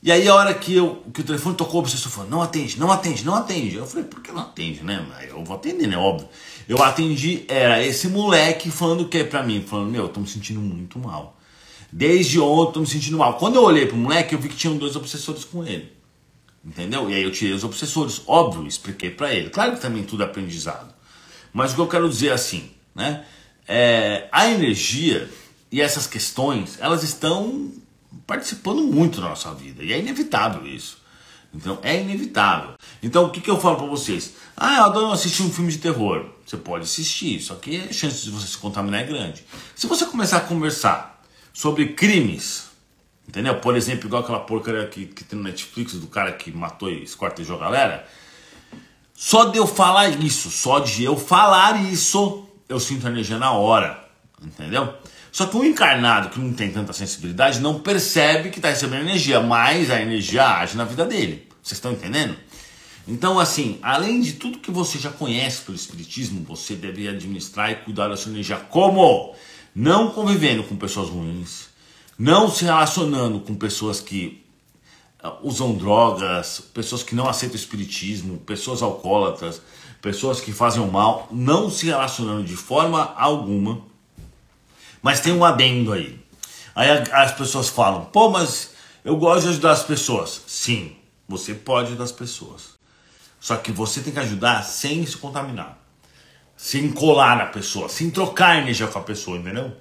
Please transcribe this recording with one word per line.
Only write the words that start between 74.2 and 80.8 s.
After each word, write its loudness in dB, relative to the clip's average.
ah, -12
usam -2
drogas, 2
pessoas -6
que -6
não 0
aceitam -4
o -6
espiritismo, -8
pessoas -6
alcoólatras, -2
pessoas -2
que -10
fazem 2